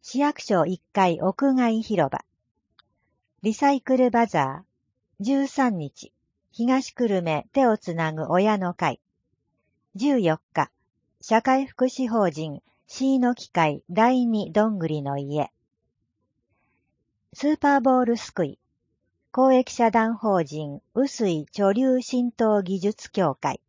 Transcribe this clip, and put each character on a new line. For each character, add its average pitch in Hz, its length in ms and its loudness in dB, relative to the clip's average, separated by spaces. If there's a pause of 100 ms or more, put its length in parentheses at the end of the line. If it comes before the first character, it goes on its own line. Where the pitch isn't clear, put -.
市 247 100 -4
役 294 220 0
所 175 240 2
一 185 160 -6 (120)
階 185 280 2
屋 269 320 0
外 233 280 2
広 170 280 0
場。 - 140 -8 (1160)
リ 220 120 -2
サ 277 200 2
イ 262 80 -2
ク 262 160 0
ル 247 120 4
バ 233 160 2
ザ 147 380 -2 (560)
ー。 208 40 -6
十 277 240 0
三 247 300 -2
日。 - 360 -12 (400)
東 254 400 0
久 240 160 -2
留 190 120 0
米 156 300 -2
手 269 160 2
を 220 100 2
つ - 160 -8
な 160 200 -2
ぐ 156 160 -6
親 202 280 2
の 180 160 -4
会。 - 280 -4 (920)
十 262 240 0
四 160 200 2 (140)
日。 - 180 -2 (480)
社 226 220 0
会 269 240 0
福 254 220 -2
祉 254 220 -4
法 214 200 0
人、 151 340 -8 (240)
シ 269 280 -2
イ 262 40 2
ノ 247 160 2
キ - 160 -20
会 156 380 0
第 240 360 2
二 208 280 -2
ど 214 160 2
ん 208 100 -4
ぐ 165 80 -4
り 151 140 -4
の 139 160 -4
家。 143 340 -4 (1800)
ス 285 160 -2
ー 302 80 2
パ 285 220 4
ー - 20 -2
ボ 254 200 4
ー 247 40 2
ル 233 100 2
す - 180 -12
く 175 120 -2
い。 - 120 -10 (760)
公 262 200 4
益 254 220 2
社 226 180 2
団 226 240 2
法 202 260 0
人、 143 400 -8 (120)
雨 269 160 0
水 170 440 -2
貯 202 200 2
留 254 280 2
浸 247 300 -2
透 214 300 0
技 185 180 -4
術 202 320 -6
協 165 240 0
会。 - 340 -6